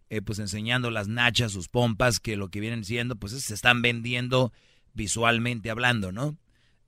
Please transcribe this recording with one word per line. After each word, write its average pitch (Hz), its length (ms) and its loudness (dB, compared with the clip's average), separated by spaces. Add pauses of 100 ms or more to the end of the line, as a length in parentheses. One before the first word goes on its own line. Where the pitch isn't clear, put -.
eh, 110 140 -4
pues, 101 160 -4
enseñando 107 540 0
las 104 160 -2
nachas, 120 420 2
sus 98 180 -6
pompas, 120 520 4
que 110 160 -4
lo 101 120 -4
que 101 120 -6
vienen 113 240 -4
siendo, 120 320 -4
pues, 98 160 -10
es, 131 120 -8
se 110 100 -6
están 120 280 2
vendiendo 123 680 0 (420)
visualmente 113 760 0
hablando, 113 420 0
¿no? 143 240 -4 (520)